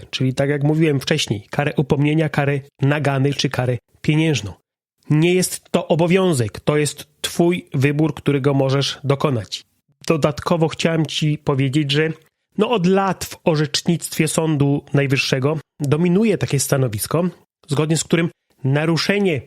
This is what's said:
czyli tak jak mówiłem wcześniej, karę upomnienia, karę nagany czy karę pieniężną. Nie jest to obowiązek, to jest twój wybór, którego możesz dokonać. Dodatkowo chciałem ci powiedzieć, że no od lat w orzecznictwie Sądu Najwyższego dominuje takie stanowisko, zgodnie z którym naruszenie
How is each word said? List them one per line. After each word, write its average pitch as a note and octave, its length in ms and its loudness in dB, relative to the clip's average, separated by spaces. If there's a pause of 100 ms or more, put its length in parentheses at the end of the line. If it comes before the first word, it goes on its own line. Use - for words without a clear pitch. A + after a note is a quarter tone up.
czyli C3 240 -2
tak C#3 160 -2
jak C#3+ 140 -2
mówiłem D3+ 360 2
wcześniej, B2 500 -4
karę D3 280 -2
upomnienia, D3+ 520 2
karę C#3+ 300 -2 (220)
nagany C#3 520 0
czy - 160 -4
karę B2 280 -2 (240)
pieniężną. D3+ 520 0 (560)
Nie D#3 240 2
jest - 380 -4
to - 160 -2
obowiązek, F3 720 0
to D3+ 180 0
jest - 300 -4 (140)
twój - 520 -2
wybór, D3 400 2
którego C#3+ 400 0
możesz C3+ 500 0
dokonać. C3+ 640 -2 (400)
Dodatkowo D#3+ 580 2
chciałem E3 380 0
ci D3+ 320 -2
powiedzieć, C#3 540 0
że D#3 220 0 (440)
no G#3+ 120 2
od G#3 160 0
lat F#3+ 400 0
w - 180 -16
orzecznictwie D#3 840 0
Sądu C#3+ 680 0
Najwyższego C#3 640 0 (220)
dominuje F3 580 2
takie C#3 220 -2
stanowisko, C3 640 0 (440)
zgodnie D#3 300 0
z - 60 -4
którym E3 260 0 (340)
naruszenie D#3+ 840 0